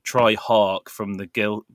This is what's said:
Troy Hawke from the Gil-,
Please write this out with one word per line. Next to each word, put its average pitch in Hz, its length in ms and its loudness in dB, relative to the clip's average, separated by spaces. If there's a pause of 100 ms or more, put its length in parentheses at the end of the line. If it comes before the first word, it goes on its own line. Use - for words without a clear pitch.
Troy 113 320 2
Hawke 101 520 0
from 101 260 -8
the 98 120 -10
Gil-, 104 380 -4 (100)